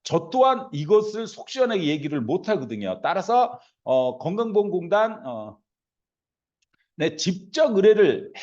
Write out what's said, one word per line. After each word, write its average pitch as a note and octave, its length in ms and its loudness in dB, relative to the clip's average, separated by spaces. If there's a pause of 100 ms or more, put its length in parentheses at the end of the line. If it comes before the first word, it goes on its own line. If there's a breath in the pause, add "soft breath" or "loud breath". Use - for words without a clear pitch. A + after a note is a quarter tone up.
저 - 260 -2
또한 B3+ 440 2
이것을 G#3+ 520 0
속 - 240 -16
시원하게 A3+ 360 -2
얘기를 D3 360 -2
못 C#3 280 -2
하거든요. G#2+ 520 -4
따라서, G3 580 0 (240 loud breath)
어, B2+ 360 0
건강보험공단, G3+ 1040 -2
어, A2 320 -12 (1400)
네, D#3 180 -2
직접 A#3 600 -2
의뢰를 G3+ 560 4 (120)